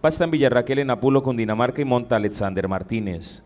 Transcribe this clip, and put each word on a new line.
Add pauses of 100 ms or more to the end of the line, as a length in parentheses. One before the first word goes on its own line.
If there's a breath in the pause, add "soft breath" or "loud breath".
Pasta
en
Villarraquel,
en
Apulo,
Cundinamarca,
y
monta
Alexander
Martínez.